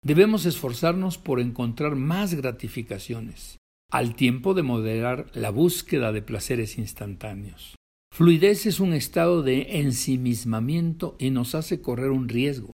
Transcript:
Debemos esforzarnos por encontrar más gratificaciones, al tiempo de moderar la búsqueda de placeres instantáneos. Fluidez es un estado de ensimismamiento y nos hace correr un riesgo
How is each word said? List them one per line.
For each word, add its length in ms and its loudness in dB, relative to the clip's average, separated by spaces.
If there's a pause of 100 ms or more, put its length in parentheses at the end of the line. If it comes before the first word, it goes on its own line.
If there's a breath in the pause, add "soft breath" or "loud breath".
Debemos 440 4
esforzarnos 720 0
por 240 -2
encontrar 540 -2
más 400 -2
gratificaciones, 1200 -8 (340)
al 240 0
tiempo 380 2
de 100 2
moderar 720 -2
la 160 -4
búsqueda 640 2
de 80 -4
placeres 560 -4
instantáneos. 1000 -10 (380)
Fluidez 520 6
es 140 0
un 140 2
estado 500 2
de 380 0
ensimismamiento 1400 -2
y 120 0
nos 220 -2
hace 280 -4
correr 300 -2
un 180 0
riesgo 480 -2